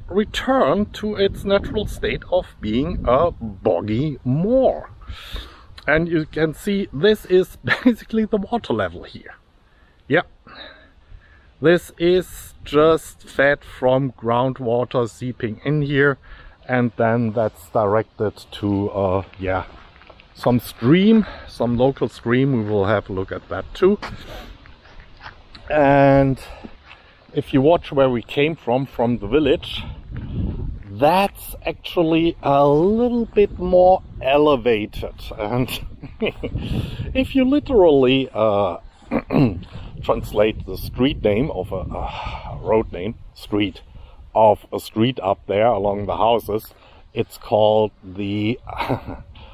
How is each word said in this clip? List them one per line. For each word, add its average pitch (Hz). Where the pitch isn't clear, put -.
return 208
to 214
its 196
natural 202
state 127
of 180
being 131
a 143
boggy 110
moor. 170
And 160
you 156
can 156
see 202
this 208
is 185
<laughs> -
basically 220
the 214
water 202
level 90
here. -
Yeah. 156
This 165
is 175
just 151
fed 143
from 131
groundwater 120
seeping 117
in 147
here, 143
and 123
then 113
that's 110
directed 107
to, 101
uh, 98
yeah, 92
some 123
stream, 190
some 120
local 131
stream. 123
We 104
will 101
have 101
a 110
look 95
at -
that 90
too. 202
And 139
if -
you 135
watch 165
where 135
we 120
came -
from, 127
from 120
the 101
village, 143
that's 156
actually 165
a 139
little 220
bit 202
more 180
elevated. 123
And 117
<laughs> -
if 262
you 262
literally, 170
uh, 101
<clears throat> 113
translate 110
the 95
street -
name 110
of 92
a, 98
uh, -
road 110
name, 92
street, 104
of 110
a 101
street 117
up 95
there 104
along 101
the 90
houses, 107
it's -
called 107
the 104
<laughs> -